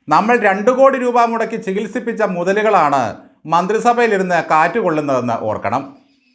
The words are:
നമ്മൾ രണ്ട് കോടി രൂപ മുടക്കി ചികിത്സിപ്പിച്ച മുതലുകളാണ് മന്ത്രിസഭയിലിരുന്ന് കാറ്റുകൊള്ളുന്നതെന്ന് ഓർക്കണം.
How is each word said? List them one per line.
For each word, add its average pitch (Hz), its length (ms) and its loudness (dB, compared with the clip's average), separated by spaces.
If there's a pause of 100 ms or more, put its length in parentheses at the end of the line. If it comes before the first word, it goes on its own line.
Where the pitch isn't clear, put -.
നമ്മൾ 196 280 4
രണ്ട് 208 340 2
കോടി 262 280 4
രൂപ 240 260 2
മുടക്കി 226 320 -4
ചികിത്സിപ്പിച്ച 214 680 -6
മുതലുകളാണ് 175 920 0 (300)
മന്ത്രിസഭയിലിരുന്ന് 196 1040 0
കാറ്റുകൊള്ളുന്നതെന്ന് 151 920 0
ഓർക്കണം. 107 520 -4 (380)